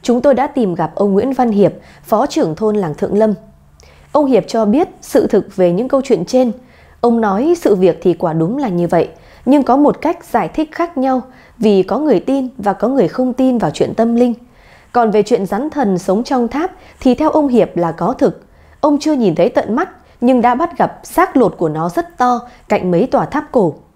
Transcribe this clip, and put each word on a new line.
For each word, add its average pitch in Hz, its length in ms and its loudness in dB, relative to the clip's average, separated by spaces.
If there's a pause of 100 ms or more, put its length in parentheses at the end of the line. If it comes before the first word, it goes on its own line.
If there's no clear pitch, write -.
chúng 240 200 0
tôi 285 120 4
đã 254 140 0
tìm 220 280 -2
gặp 165 200 -4
ông 202 180 0
Nguyễn 240 200 0
Văn 247 180 0
Hiệp, 196 220 2 (300)
phó 226 220 0
trưởng 226 300 -2
thôn 214 200 -2
làng 180 180 -2
Thượng 202 240 -4
Lâm. 214 160 2 (800)
Ông 294 140 2
Hiệp 262 220 2
cho 226 180 0
biết 247 220 2 (140)
sự - 260 0
thực - 280 -2
về 180 160 2
những 214 160 -2
câu 269 160 0
chuyện 180 220 0
trên. 254 260 0 (500)
Ông 233 200 2
nói 220 360 0
sự 208 180 2
việc 180 260 2
thì 175 120 2
quả 165 200 -4
đúng 165 240 -2
là 285 120 -4
như 175 180 -2
vậy, 170 220 0 (360)
nhưng 269 180 4
có 262 140 2
một 285 240 2
cách 339 300 -4
giải 196 160 -2
thích 311 240 -4
khác 339 260 -6
nhau 262 240 0 (360)
vì 202 260 4
có 190 160 -2
người 277 200 2
tin 262 280 -2 (100)
và 196 160 -2
có 208 140 -2
người 269 200 2
không 254 260 -2
tin 262 240 0
vào 180 160 -2
chuyện - 200 -2
tâm 233 220 0
linh. 240 180 2 (580)
Còn 233 200 2
về 208 120 2
chuyện 208 220 0
rắn 220 240 -4
thần 208 280 -2
sống 190 260 -2
trong 240 240 -2
tháp 330 240 -4 (280)
thì 247 160 2
theo 302 140 0
ông 294 180 2
Hiệp 220 300 2
là 170 140 -2
có 175 220 -4
thực. 240 300 -2 (380)
Ông 294 180 2
chưa 302 140 -2
nhìn 220 220 0
thấy 180 140 2
tận 247 260 -2
mắt 359 140 -4 (320)
nhưng 247 200 4
đã 240 140 2
bắt 339 220 -4
gặp - 260 -2
xác 359 340 -2
lột 254 200 2
của 165 120 -2
nó 160 200 -4
rất 339 280 -6
to 247 220 0 (300)
cạnh 185 220 0
mấy 180 160 2
tòa 220 180 0
tháp 302 260 -6
cổ. 180 240 0 (200)